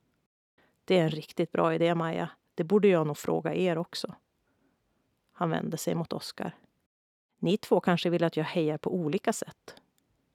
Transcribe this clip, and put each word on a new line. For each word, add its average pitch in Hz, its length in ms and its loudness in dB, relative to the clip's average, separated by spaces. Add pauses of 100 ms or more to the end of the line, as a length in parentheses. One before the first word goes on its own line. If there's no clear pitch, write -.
(840)
"Det 185 140 4
är 170 40 6
en 160 80 2
riktigt 156 420 -4
bra 165 220 2
idé, 165 200 2
Maja. 165 360 -4 (240)
Det 196 100 -2
borde 196 240 6
jag 165 180 6
nog 147 120 -4
fråga 165 360 -2
er 175 240 0
också." - 360 -6 (1200)
Han 170 180 -2
vände 160 260 -4
sig - 180 -4
mot 165 180 -6
Oskar. - 440 -8 (840)
"Ni 170 180 0
två 202 240 0
kanske 175 300 2
vill 170 140 2
att 165 120 0
jag 160 80 0
hejar 151 340 0
på - 160 -4
olika 180 380 -2
sätt." - 440 -14 (580)